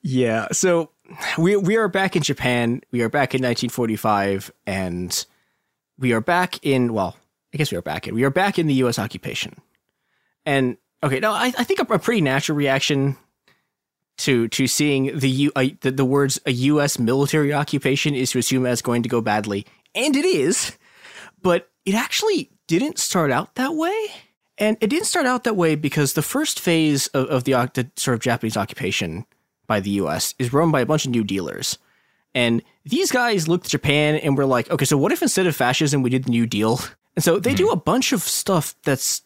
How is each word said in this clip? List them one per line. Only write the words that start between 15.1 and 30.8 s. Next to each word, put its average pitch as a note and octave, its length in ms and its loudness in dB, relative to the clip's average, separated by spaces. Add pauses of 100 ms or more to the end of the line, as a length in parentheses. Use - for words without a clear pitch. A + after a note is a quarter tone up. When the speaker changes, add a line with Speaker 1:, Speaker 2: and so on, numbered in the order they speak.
Speaker 1:
the C3+ 120 2
U-, C#3 260 2
uh, C3+ 120 2 (140)
the, C3+ 100 0
the C3+ 140 0
words C3+ 400 0
"a C#3+ 60 0
U C#3 300 2
S C#3+ 160 0
military C#3 560 0
occupation" C#3+ 640 0
is B2+ 160 -2
to B2+ 80 0
assume B2+ 240 0
that's B2 180 0
going A#2+ 220 0
to A#2+ 60 -4
go A#2+ 120 0
badly. G#2 440 -2 (280)
And C4 220 0
it D4 100 0
is, F3 520 0 (640)
but F3+ 280 0 (160)
it G3 100 0
actually F4 540 -2 (180)
didn't B3+ 300 -2
start E3 320 0
out C#3+ 260 -2
that C4+ 200 -4
way. G4 320 -2 (560)
And G#3+ 160 2
it G#3+ 100 0
didn't D#4 180 -2
start D#4+ 180 0
out B3 180 0
that G#3+ 140 0
way D#3+ 180 4
because D3 380 0
the D#3 80 0
first - 360 -2
phase D#3 500 2
of, C3 200 0
of B2+ 160 0
the C3 100 0
oc-, B2 200 2
the B2+ 240 -4
sort B2+ 180 0
of A2+ 60 -6
Japanese A2+ 340 -2
occupation F#2+ 680 -4 (420)
by G#2+ 140 0
the G2 80 -4 (120)
U E2 80 0
S - 300 -4
is B2 140 -2
run D#3+ 180 4
by C#3+ 80 2
a A#2+ 60 2